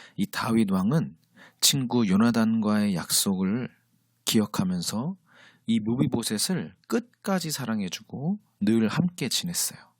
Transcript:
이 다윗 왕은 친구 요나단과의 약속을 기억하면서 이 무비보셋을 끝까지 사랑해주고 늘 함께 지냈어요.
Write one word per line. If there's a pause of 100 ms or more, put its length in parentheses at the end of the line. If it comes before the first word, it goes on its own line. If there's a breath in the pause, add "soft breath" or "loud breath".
(160 loud breath)
이
다윗
왕은 (440 loud breath)
친구
요나단과의
약속을 (540)
기억하면서 (540 soft breath)
이
무비보셋을 (140)
끝까지
사랑해주고 (200)
늘
함께
지냈어요. (220)